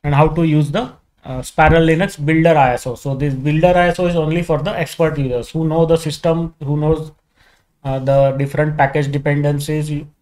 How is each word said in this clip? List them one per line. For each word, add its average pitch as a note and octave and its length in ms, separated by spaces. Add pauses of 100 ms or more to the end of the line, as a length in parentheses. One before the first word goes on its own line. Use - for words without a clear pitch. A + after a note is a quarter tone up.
and D3 120
how D3+ 120 (120)
to E3+ 40
use D3+ 280
the, A#3 200 (320)
uh, B2+ 180
Spiral D#3+ 500
Linux E3 320
Builder D#3+ 340
I C3 160
S A#2+ 140
O. B2 80
So C#3 200
this C#3 180
Builder D#3 400 (120)
I - 20
S E3+ 120
O F3+ 80
is F3 80
only D#3+ 280
for D3+ 180
the D#3 220
expert - 340
users B2 340
who D#3+ 160
know E3 180
the E3 120
system, E3 640
who D3 160
knows, D#3 340 (720)
uh, C3+ 160
the C#3 320 (120)
different D3+ 340
package C#3+ 340
dependencies D3 760 (320)